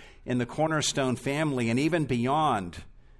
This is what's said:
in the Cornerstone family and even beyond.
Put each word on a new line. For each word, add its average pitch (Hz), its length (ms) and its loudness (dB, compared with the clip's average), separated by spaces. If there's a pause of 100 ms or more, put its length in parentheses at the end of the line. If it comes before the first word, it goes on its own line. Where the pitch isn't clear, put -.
(260)
in 123 140 0
the 120 80 0
Cornerstone 147 680 0
family 139 540 0
and 117 100 2
even 156 260 2
beyond. 123 800 0 (360)